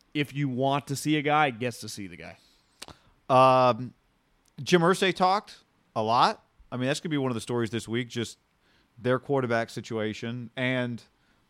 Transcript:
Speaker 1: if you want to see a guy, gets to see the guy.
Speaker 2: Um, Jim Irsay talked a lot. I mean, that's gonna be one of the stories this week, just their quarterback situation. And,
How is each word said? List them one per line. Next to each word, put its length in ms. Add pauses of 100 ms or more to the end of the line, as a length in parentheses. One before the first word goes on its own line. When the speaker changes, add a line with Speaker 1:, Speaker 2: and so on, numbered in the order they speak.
(140)
Speaker 1:
if 200
you 160
want 380
to 80
see 220
a 40
guy, 280
gets 320
to 80
see 180
the 100
guy. 200 (920)
Speaker 2:
Um, 640 (680)
Jim 200
Irsay 320
talked 440 (380)
a 80
lot. 400 (280)
I 60
mean, 100
that's 120
gonna 120
be 60
one 140
of 40
the 60
stories 300
this 160
week, 220
just 280 (640)
their 200
quarterback 500
situation. 880
And, 440 (480)